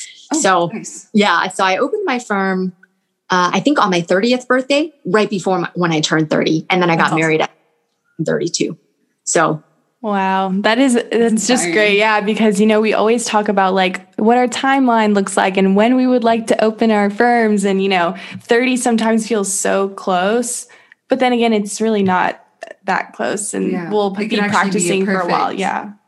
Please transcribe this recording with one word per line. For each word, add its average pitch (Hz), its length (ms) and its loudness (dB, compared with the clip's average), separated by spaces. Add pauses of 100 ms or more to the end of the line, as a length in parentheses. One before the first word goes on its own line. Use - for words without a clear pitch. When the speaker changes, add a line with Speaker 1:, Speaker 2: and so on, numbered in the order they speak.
(320)
Speaker 1:
Oh, 302 80 -2
Speaker 2:
So, 180 320 2
Speaker 1:
nice. - 420 -14
Speaker 2:
yeah, 185 340 2
so 190 160 -4
I 190 140 0
opened 381 260 -2
my 262 140 -2
firm, 190 560 -4 (560)
uh, 180 240 2
I 196 60 0
think 285 220 2
on 202 80 2
my 175 120 0
thirtieth 240 440 0
birthday, 277 460 0 (140)
right 208 240 2
before 185 280 -2
my, 170 160 -4
when 175 180 0
I 156 80 0
turned 156 300 0
thirty. 160 400 0
And 185 120 2
then 175 80 2
I 165 60 2
Speaker 1:
That's 156 140 0
Speaker 2:
got 165 80 0
married 160 220 0
Speaker 1:
awesome. 160 140 -4 (680)
Speaker 2:
at 160 60 -4
thirty-two. 165 520 -4 (460)
So. 160 380 0 (400)
Speaker 3:
Wow. 190 540 -2
That 214 220 0
is, 269 140 2
that's 226 540 0
just 247 180 0
Speaker 1:
Inspiring. 349 80 -4
Speaker 3:
great. 208 240 2
Yeah. 214 240 2
Because, 214 400 0
you 214 60 4
know, 214 160 4
we 220 100 2
always 226 320 0
talk 208 240 0
about, 190 240 2
like, 185 440 -2
what 226 200 2
our 247 100 2
timeline 240 680 2
looks 196 200 -2
like 196 220 2
and 190 200 4
when 233 200 4
we 254 100 2
would 254 160 2
like 226 260 0
to - 140 0
open 220 280 2
our 202 180 2
firms. 220 560 2
And, 196 180 0
you 196 60 0
know, 180 260 0 (260)
thirty 254 360 2
sometimes 226 500 0
feels 202 240 -2
so 196 380 -2
close, 196 800 -4 (420)
but 262 120 0
then 254 120 2
again, 233 220 2
it's 208 260 -4
really 220 220 0
not 185 360 0 (460)
that - 300 -4
close. 196 400 -6
And 190 180 -2
Speaker 1:
Yeah. 175 180 -6
Speaker 3:
we'll 202 220 0
Speaker 1:
It 196 60 -8
Speaker 3:
be 208 100 -4
Speaker 1:
can 208 120 -2
actually - 20 0
be 202 60 0
a - 40 -4
Speaker 3:
practicing 190 540 0
for 190 140 -2
a 175 60 -4
while. - 180 0
Speaker 1:
perfect, 95 160 -6
Speaker 3:
Yeah. - 320 -6 (160)